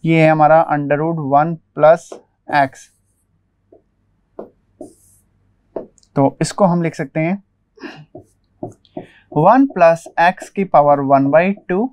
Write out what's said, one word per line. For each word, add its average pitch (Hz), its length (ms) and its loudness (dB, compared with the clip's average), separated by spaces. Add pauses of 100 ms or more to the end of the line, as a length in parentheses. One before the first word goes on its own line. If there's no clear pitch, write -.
ये 160 160 2
है 156 80 4
हमारा 156 400 2
under 147 280 -2
root 160 220 -4 (140)
one 156 220 0 (240)
plus 156 340 2 (420)
x, 139 220 -2 (3500)
तो 139 260 0
इसको 196 240 -2
हम 175 180 -2
लिख 160 120 -6
सकते 160 240 -10
हैं 175 240 -6 (1900)
वन 233 300 2
plus 165 320 0 (340)
x - 160 -18
की 196 140 -6
पावर 147 360 2
one 139 320 0
by 180 220 2 (180)
two 208 220 -4